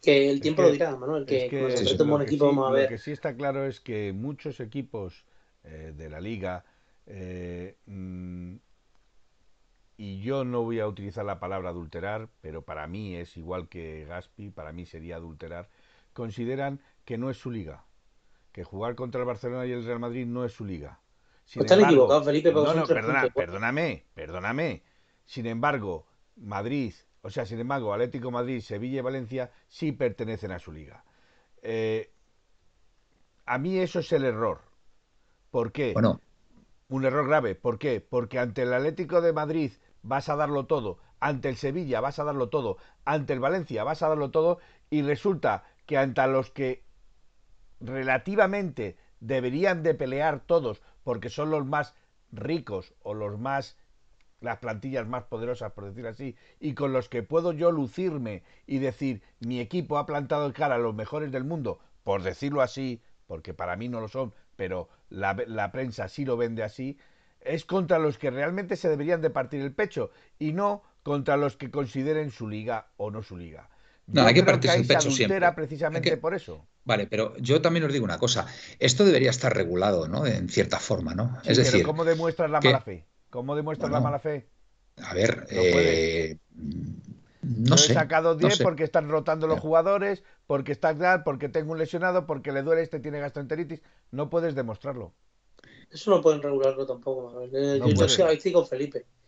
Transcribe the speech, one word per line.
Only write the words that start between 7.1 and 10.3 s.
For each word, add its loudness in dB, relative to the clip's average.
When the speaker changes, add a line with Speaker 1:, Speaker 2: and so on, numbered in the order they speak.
Speaker 2:
mm, -12
y -12
yo -4